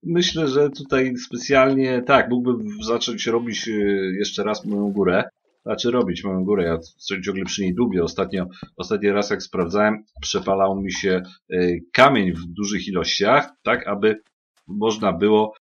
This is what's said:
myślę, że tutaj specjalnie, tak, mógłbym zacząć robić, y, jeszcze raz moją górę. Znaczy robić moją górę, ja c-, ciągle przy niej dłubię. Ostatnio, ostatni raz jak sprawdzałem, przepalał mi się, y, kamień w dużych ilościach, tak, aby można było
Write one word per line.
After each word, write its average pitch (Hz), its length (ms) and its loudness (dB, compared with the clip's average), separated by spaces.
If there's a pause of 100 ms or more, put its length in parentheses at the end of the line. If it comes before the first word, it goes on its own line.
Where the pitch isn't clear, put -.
myślę, 170 460 0
że 143 220 2
tutaj 135 460 -2
specjalnie, 131 840 2
tak, 123 280 4
mógłbym 117 520 -2
zacząć 113 440 -4
robić, 117 420 -2
y, 101 500 0
jeszcze 101 260 -2
raz 101 200 -2
moją 101 280 -2
górę. 98 320 2 (380)
Znaczy 110 280 -2
robić 101 340 0
moją 95 200 -2
górę, 95 200 2
ja 82 140 0
c-, - 440 -10
ciągle 95 220 -4
przy 98 180 -6
niej 92 120 0
dłubię. 95 300 0
Ostatnio, 92 420 -4 (300)
ostatni 101 340 0
raz 101 200 0
jak 95 120 -2
sprawdzałem, 104 640 0 (160)
przepalał 98 600 0
mi 98 120 -4
się, 92 300 0 (300)
y, 87 280 0 (120)
kamień 120 400 4
w 82 140 -8
dużych 98 420 -6
ilościach, 98 600 0 (120)
tak, 117 240 -2
aby 101 340 0 (460)
można 104 460 -2
było 107 480 4